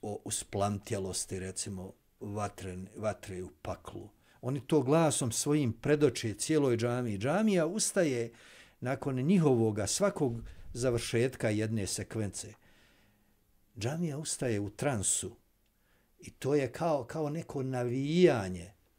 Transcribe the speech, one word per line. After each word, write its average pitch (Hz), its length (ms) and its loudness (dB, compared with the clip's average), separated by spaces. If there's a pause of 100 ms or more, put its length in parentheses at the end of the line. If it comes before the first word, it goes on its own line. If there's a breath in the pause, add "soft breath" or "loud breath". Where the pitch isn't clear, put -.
o 104 220 -6
usplamtjelosti, 98 1120 -2
recimo, 95 540 -8 (280)
vatren-, 98 760 -6
vatre 101 460 -6
u 90 80 -10 (120)
paklu. 98 460 -10 (320 soft breath)
Oni 135 260 -4
to 151 160 4
glasom 139 500 2
svojim 143 400 2
predoče 139 640 2
cijeloj 139 420 2
džamiji. 120 420 -2
Džamija 175 480 2
ustaje 160 680 0 (480 loud breath)
nakon 131 360 -2
njihovoga 127 680 4
svakog 139 560 0 (300 loud breath)
završetka 120 800 0
jedne 107 360 0
sekvence. 101 680 -6 (1200 soft breath)
Džamija 147 400 -2
ustaje 127 420 -2
u 101 100 -4
transu 104 680 -2 (840)
i - 120 -18
to 139 240 -2
je 139 180 2
kao, 156 320 0
kao 151 260 -4
neko 151 320 -6
navijanje. 127 1080 2 (260)